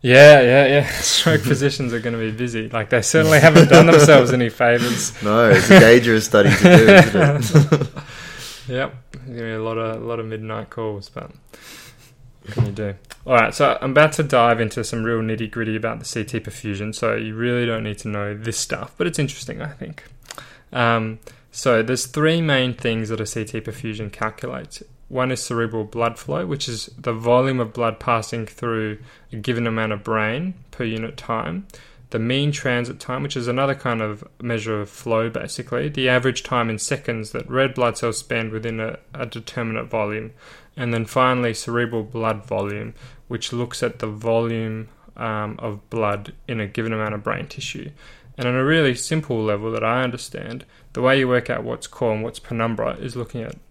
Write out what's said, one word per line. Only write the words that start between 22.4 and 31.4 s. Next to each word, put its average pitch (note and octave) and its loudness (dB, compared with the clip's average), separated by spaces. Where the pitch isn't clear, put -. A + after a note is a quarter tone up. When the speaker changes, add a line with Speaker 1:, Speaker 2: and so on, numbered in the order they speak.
Speaker 1:
main C3 -2
things A2+ -6
that A2 -8
a G#2 -6
C A2 -8
T A2+ -10
perfusion G#2+ -12
calculates. - -12
One B2+ -4
is B2+ -6
cerebral A2+ -4
blood A2+ -6
flow, D#3+ -8
which C#3+ -8
is A2+ -10
the B2+ -6
volume B2 0
of A2 -6
blood A#2 -6
passing A#2 -4
through A2 -8
a A#2+ -14
given A#2 -4
amount A2+ -4
of G2+ -8
brain A#2 -4
per - -10
unit A2+ -8
time. E3 -8